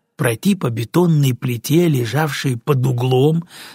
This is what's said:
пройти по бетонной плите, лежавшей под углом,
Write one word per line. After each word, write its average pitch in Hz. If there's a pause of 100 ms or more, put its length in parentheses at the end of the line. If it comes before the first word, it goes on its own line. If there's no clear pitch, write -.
(160)
пройти 131
по 175
бетонной 143
плите, 135
лежавшей 135
под 131
углом, 131 (260)